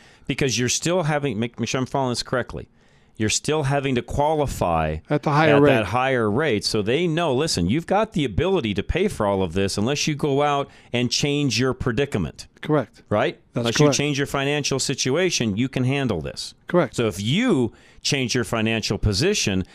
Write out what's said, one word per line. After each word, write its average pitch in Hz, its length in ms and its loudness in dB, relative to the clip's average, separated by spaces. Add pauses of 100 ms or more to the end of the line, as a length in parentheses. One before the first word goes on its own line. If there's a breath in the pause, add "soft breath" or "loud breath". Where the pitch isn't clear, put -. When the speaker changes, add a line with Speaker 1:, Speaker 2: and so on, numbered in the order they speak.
(280 soft breath)
Speaker 1:
because 127 320 0
you're 123 80 2
still 170 360 0
having, 143 360 -2
make, 117 220 -4
make 113 80 -4
sure 135 100 -2
I'm 131 60 0
following 135 260 -2
this 117 120 -4
correctly. - 440 -6 (500 soft breath)
You're 107 120 0
still 151 340 -2
having 139 320 0
to 120 60 0
qualify 95 960 0 (120)
Speaker 2:
At 147 140 0
the 160 80 0
higher 151 260 4
Speaker 1:
at 143 40 6
Speaker 2:
rate. 147 100 8
Speaker 1:
that 113 160 2
higher 120 440 0
rate. 123 320 0
So - 180 0
they 127 240 0
know, 160 300 0
listen, 165 340 0
you've 165 160 0
got 214 280 0
the 156 120 0
ability 135 500 0
to 98 60 -2
pay 185 280 0
for 107 180 -2
all 98 160 2
of 82 100 -4
this 98 240 0
unless 127 300 -2
you 156 80 -2
go 139 260 0
out 143 280 0 (220 soft breath)
and 123 200 0
change 143 480 0
your 127 160 2
predicament. 113 720 -4 (140)
Speaker 2:
Correct. 147 480 -2
Speaker 1:
Right? 120 300 0 (140)
Speaker 2:
That's 123 100 -4
Speaker 1:
Unless 117 140 0
Speaker 2:
correct. 147 220 6
Speaker 1:
you 143 60 0
change 147 120 -2
your 139 80 0
financial 139 540 -2
situation, 131 760 0
you 127 140 0
can 131 140 -2
handle 127 380 0
this. - 340 -10 (120)
Speaker 2:
Correct. 175 280 0
Speaker 1:
So 120 120 0
if 98 140 -4
you 139 520 0 (280 soft breath)
change 131 320 0
your 123 120 0
financial 110 520 -2
position, 104 760 0